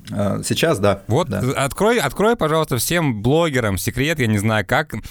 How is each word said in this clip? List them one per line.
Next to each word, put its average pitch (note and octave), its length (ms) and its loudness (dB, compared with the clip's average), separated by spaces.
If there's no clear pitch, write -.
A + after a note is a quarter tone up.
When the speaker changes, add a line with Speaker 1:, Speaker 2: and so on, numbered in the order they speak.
Speaker 1:
А, G2+ 320 -2
сейчас, A#2 360 0
да. G2 280 0
Speaker 2:
Вот, A#2+ 220 0
Speaker 1:
Да. G2 120 -4
Speaker 2:
э, B2+ 100 -2
открой, G3 480 0
открой, G3+ 360 2
пожалуйста, D#3 420 0
всем C#3 440 0
блогерам B2+ 560 2
секрет, D3 420 -2
я A#2+ 80 2
не G#2+ 100 2
знаю, G#2+ 300 0
как, D3 260 0